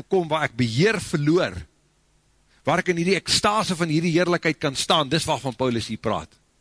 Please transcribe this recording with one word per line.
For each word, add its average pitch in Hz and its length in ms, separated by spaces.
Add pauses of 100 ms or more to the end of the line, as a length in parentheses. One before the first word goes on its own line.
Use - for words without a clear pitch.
kom 180 200
waar 151 160
ek 117 120
beheer 131 460
verloor, 151 560 (1080)
waar 160 160
ek 180 100
in 175 80
hierdie 170 200
ekstase 208 580
van 165 140
hierdie 165 240
heerlikheid 170 460
kan 139 160
staan, 156 340
dis 151 160
waarvan 131 300
Paulus 123 320
hier 110 100
praat. 98 320 (320)